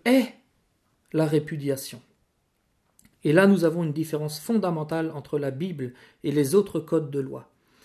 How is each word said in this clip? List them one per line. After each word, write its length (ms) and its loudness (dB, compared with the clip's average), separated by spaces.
hais 300 4
la 140 2
répudiation. » 760 -2
Et 80 2
là, 160 8
nous 160 4
avons 180 0
une 100 -2
différence 460 -6
fondamentale 720 -2
entre 300 -6
la 100 -4
Bible 420 -8
et 80 -4
les 240 0
autres 240 2
codes 320 -2
de 80 -4
loi. 320 -10